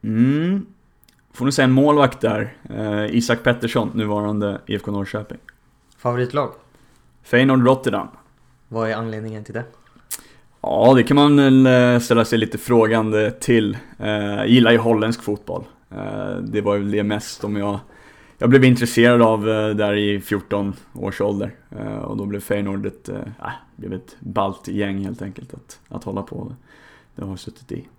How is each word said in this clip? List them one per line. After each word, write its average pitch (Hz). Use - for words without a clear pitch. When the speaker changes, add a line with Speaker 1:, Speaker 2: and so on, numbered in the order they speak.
Speaker 1:
Mm. 143
Får 123
nog 139
säga 139
en 131
målvakt 139
där. 107
Eh, 107
Isak 117
Pettersson, 117
nuvarande 104
I 107
F 98
K 104
Norrköping. 101
Speaker 2:
Favoritlag? 123
Speaker 1:
Feyenoord 131
Rotterdam. 120
Speaker 2:
Vad 113
är 110
anledningen 110
till 107
det? 117
Speaker 1:
Ja, 113
det 123
kan 143
man 143
väl, 131
eh, 123
ställa 117
sig 113
lite 107
frågande 110
till. 110
Eh, 104
gillar 117
ju 117
holländsk 113
fotboll. 95
Eh, 101
det 104
var 101
väl 101
det 101
mest 104
som 104
jag, 101
jag 120
blev 131
intresserad 120
av, 110
eh, 107
där 104
i 104
fjorton 101
års 101
ålder. 104
Eh, 107
och 107
då 101
blev 101
Feyenoord 101
ett, -
eh, 101
äh, -
blev 98
ett -
ballt 98
gäng, 98
helt 95
enkelt, 98
att, -
att -
hålla 98
på. -
Det -
har 98
suttit -
i. -